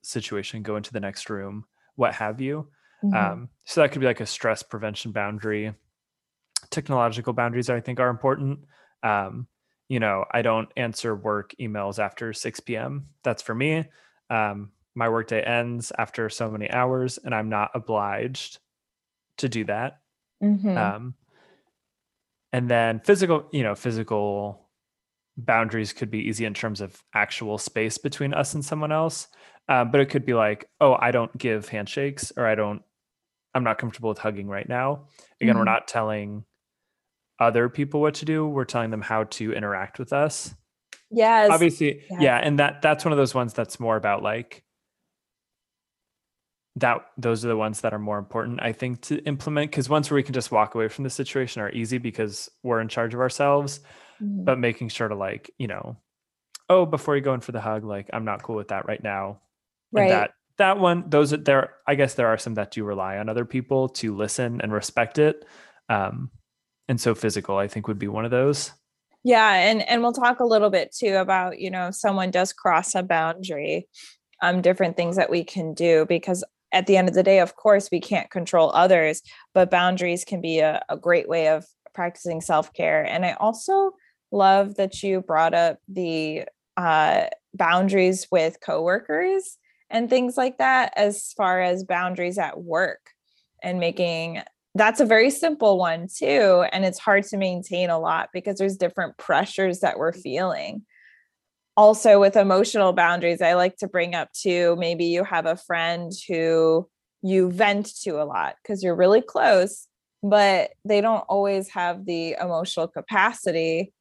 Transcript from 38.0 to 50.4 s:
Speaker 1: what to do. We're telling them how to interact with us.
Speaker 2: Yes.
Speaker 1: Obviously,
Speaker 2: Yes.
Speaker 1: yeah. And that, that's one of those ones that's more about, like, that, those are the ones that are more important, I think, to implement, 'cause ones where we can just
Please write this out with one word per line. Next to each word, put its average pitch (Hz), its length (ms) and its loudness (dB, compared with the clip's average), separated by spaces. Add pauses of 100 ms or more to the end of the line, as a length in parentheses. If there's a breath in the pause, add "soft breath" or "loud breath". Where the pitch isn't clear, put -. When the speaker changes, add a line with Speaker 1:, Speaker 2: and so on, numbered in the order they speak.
Speaker 1:
what 151 140 0
to 151 100 -12
do. 156 220 -2
We're 139 180 -4
telling 117 260 -4
them 107 120 -6
how 110 220 -2
to 107 280 -8
interact 101 460 -6
with 127 140 -8
us. 143 420 -2 (560)
Speaker 2:
Yes. 220 400 6
Speaker 1:
Obviously, 160 600 2
Speaker 2:
Yes. 180 100 -2
Speaker 1:
yeah. 131 180 6
And 147 200 0
that, 143 240 2
that's 151 220 2
one 165 80 0
of 143 60 2
those 131 160 2
ones 123 180 -2
that's - 280 -6
more 113 160 0
about, 101 260 0
like, 113 420 -6 (2000)
that, 123 280 0 (140)
those 117 260 -2
are 120 40 -4
the 113 80 0
ones 110 260 -4
that 110 100 -2
are 107 60 -6
more 104 200 -6
important, 117 440 -6
I 117 100 -2
think, 123 300 -8
to 151 220 -4
implement, 147 480 -4
'cause 127 180 -4
ones 151 200 0
where 151 60 2
we 139 60 2
can 135 100 -6
just 123 200 -6